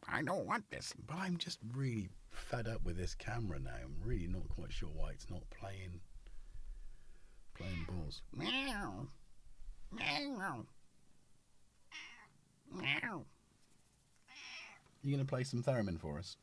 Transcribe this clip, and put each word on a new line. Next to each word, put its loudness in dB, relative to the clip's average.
I 4
don't 4
want 2
this. -4
But -2
I'm 2
just -2
really 2
fed 0
up 4
with 4
this 2
camera 0
now. 0
I'm -2
really 4
not 2
quite 0
sure 2
why 6
it's -6
not -2
playing, -6
playing -2
balls. 0
Meow. 0
Meow. 0
Meow. 0
You 2
gonna 6
play 4
some 2
theremin 6
for -2
us? -6